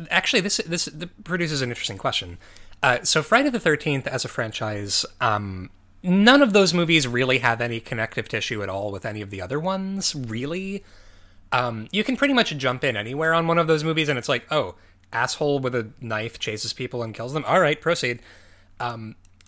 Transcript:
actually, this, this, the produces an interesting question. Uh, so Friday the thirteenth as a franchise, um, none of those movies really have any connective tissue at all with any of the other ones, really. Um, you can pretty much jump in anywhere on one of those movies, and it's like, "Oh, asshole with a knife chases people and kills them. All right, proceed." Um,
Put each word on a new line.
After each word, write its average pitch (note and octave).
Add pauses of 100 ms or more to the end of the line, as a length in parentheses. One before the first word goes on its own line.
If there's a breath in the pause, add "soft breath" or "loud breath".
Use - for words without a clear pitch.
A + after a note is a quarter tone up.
(100)
actually, F#3
this, G3
this, E3
the -
produces E3
an A#2+
interesting G#2
question. F2+ (420 loud breath)
Uh, B2+
so -
Friday C4+
the A#3+
thirteenth D3
as C3
a B2
franchise, G#2+ (140)
um, G2+ (320)
none G#3
of A3
those F#3+
movies E3
really B2+
have A#2
any A#2+
connective A2+
tissue A2
at G2
all G2
with G2
any G#2+
of G2
the F#2+
other B2+
ones, F#3+
really. D3 (680 soft breath)
Um, A#2
you G#3
can B3+
pretty C#4
much G#3
jump B2+
in B2+
anywhere C#3+
on E3
one E3
of D#3+
those D#3
movies, D#3+
and C3+
it's -
like, B2+
"Oh, A#2+ (380 soft breath)
asshole C#3
with B2+
a A2 (100)
knife A2+
chases A2
people B2
and A2+
kills B2+
them. D3+
All E3
right, D3
proceed." C3 (600 soft breath)
Um, A2+ (340)